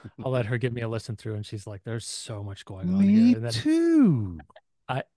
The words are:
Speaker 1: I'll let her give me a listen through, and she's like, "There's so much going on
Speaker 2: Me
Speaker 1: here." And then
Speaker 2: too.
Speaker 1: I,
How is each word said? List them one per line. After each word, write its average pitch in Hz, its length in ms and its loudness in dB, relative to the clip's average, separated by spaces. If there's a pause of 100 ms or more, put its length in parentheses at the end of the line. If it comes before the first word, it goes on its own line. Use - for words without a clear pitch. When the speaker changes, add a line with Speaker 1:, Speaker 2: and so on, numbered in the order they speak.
(240)
Speaker 1:
I'll 131 80 -2
let 123 140 0
her 120 120 -2
give 120 140 -2
me 120 80 -6
a 113 80 -4
listen 113 280 -6
through, 110 180 -8
and 104 100 -8
she's 104 220 -12
like, 104 180 -14
"There's 113 220 -8
so - 360 -10
much 101 220 -12
going 101 240 -8
on 185 180 2
Speaker 2:
Me 202 60 6
Speaker 1:
here." 226 240 6
And 226 80 -6
then 117 80 -4
Speaker 2:
too. 226 880 2 (500)
Speaker 1:
I, 127 140 -4 (140)